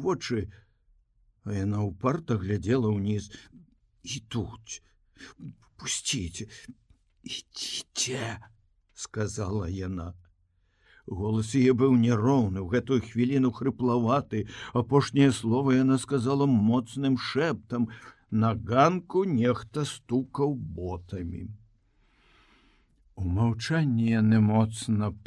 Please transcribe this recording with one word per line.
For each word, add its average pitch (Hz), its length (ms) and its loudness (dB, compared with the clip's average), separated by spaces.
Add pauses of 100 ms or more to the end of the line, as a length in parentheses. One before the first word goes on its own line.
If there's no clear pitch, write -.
вочы, 120 400 -2 (1000)
а 104 120 -4
яна 104 320 -2
ўпарта 127 480 -2
глядзела 104 560 0
ўніз. 101 400 -2 (720)
"Ідуць, - 800 -10 (960)
пусціце, - 680 -6 (760)
ідзіце", — - 1120 -8 (680)
сказала 104 600 -4
яна. 90 460 -6 (920)
Голас 110 500 -2
яе 127 160 8
быў 127 260 6
няроўны, 117 600 2
у 90 100 -6
гэтую 123 320 0
хвіліну 127 480 0
хрыплаваты. 120 920 0 (260)
Апошняе 135 640 4
слова 127 400 2
яна 131 220 4
сказала 139 480 0
моцным 123 720 2
шэптам. 123 720 -2 (420)
На 110 240 2
ганку 170 720 2
нехта 123 560 0
стукаў 135 720 -2
ботамі. 90 920 -8 (1700)
У 95 100 -6
маўчанні 117 800 0
яны 110 320 6
моцна 107 720 2 (160)